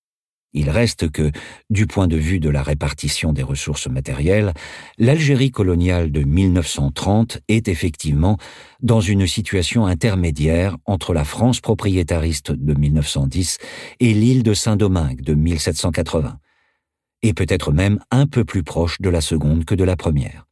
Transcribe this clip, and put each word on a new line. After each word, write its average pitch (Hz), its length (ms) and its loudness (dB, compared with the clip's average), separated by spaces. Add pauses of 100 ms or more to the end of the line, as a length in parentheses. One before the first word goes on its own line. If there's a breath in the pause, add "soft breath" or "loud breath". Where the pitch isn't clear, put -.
(560)
Il 73 140 0
reste 95 400 0
que, 76 220 -2 (360 loud breath)
du 104 200 2
point 95 180 0
de 82 100 2
vue 80 220 0
de 78 100 0
la 71 140 0
répartition 73 680 -4
des 71 100 -2
ressources 69 460 -6
matérielles, 87 680 0 (440 loud breath)
l'Algérie 135 520 4
coloniale 87 600 0
de 73 100 0
mille 87 300 4
neuf 87 160 2
cent 71 240 -2
trente 107 560 0
est 110 180 0
effectivement 80 720 0 (420 loud breath)
dans 113 200 4
une 98 260 2
situation 101 580 0
intermédiaire 85 1000 0
entre 95 280 -2
la 76 120 0
France 113 360 0
propriétariste 85 920 -2
de 71 220 -2
mille 73 200 2
neuf 76 140 0
cent 69 180 -2
dix 87 320 -2 (400 loud breath)
et 117 160 4
l'île 120 300 4
de 110 100 2
Saint-Domingue 95 680 0
de 76 120 0
mille 80 240 2
sept 80 180 -4
cent 90 140 -2
quatre-vingts, 82 480 -2 (840)
et 107 120 2
peut-être 90 380 -2
même 98 260 2 (140)
un 135 160 4
peu 120 160 0
plus - 180 -2
proche 82 380 -4
de 95 80 0
la 85 120 2
seconde 78 440 0
que 107 100 -4
de 92 100 2
la 90 120 2
première. 73 560 -4